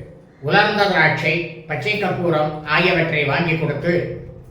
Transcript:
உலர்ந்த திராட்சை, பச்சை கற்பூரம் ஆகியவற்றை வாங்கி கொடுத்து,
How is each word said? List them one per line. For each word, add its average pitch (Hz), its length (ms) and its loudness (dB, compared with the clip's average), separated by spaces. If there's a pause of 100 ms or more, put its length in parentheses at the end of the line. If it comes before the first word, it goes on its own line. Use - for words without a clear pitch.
(480)
உலர்ந்த 202 420 4
திராட்சை, 160 440 2 (340)
பச்சை 156 340 -4
கற்பூரம் 170 500 0 (220)
ஆகியவற்றை 165 480 2 (100)
வாங்கி 160 240 0
கொடுத்து, 151 360 -2 (580)